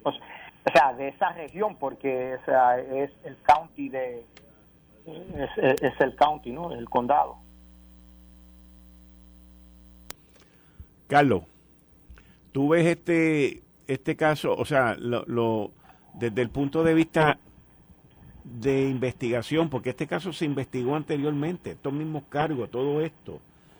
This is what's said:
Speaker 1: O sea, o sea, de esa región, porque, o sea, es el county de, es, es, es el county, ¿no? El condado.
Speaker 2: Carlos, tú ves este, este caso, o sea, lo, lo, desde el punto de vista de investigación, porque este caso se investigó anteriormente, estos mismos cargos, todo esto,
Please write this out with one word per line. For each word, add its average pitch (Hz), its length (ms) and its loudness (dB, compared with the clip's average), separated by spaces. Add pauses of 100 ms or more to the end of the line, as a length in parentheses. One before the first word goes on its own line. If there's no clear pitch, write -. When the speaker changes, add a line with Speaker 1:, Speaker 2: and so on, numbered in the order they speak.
Speaker 1:
O 147 80 -2
sea, - 100 -10 (420)
o - 80 0
sea, 143 220 6
de 135 160 -8
esa 170 240 -4
región, 170 420 -6
porque, 131 680 -4
o - 40 -20
sea, 127 340 4
es 135 320 -6 (140)
el 139 160 -14
county 147 480 2
de, 127 340 -8 (840)
es, 160 500 -10
es, 147 260 2
es 131 160 0
el 131 160 0
county, 147 360 0
¿no? 160 200 -10
El 120 160 -12
condado. 131 500 0 (3750)
Speaker 2:
Carlos, 135 360 6 (1080)
tú 139 180 2
ves 165 160 6
este, 160 800 2 (240)
este 139 280 -2
caso, 151 400 0
o 117 80 -2
sea, 127 340 2
lo, 120 280 -4
lo, 113 460 -2 (420)
desde 117 280 -2
el 117 80 -2
punto 143 340 0
de 165 100 4
vista 160 460 4 (1040)
de 135 440 0
investigación, 127 840 -2
porque 123 200 -6
este 135 180 -6
caso 175 240 -6
se 156 140 -4
investigó 131 500 -2
anteriormente, 151 760 -4
estos 139 220 -8
mismos 151 360 -6
cargos, 143 400 -4
todo 143 320 -2
esto, 156 380 -10 (400)